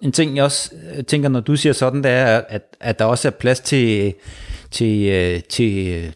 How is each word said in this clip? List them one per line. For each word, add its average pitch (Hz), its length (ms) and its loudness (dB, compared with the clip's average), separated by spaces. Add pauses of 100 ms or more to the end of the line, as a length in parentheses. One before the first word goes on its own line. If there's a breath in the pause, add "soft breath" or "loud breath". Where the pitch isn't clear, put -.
en 139 100 -2
ting, 151 240 0
jeg 139 80 2
også, - 260 -2 (260)
øh, 139 80 -6
tænker, 143 240 0
når 131 120 2
du 147 160 0
siger 147 160 4
sådan, 131 300 0
det 139 80 2
er, 123 380 2
at, 107 140 -8 (180)
at 117 180 -4
der - 60 2
også 120 240 2
er 123 40 -2
plads 127 280 0
til, 107 540 0 (560 loud breath)
til, 107 380 0
øh, 90 320 0 (100)
til, 98 380 0
øh, 85 160 -6 (120)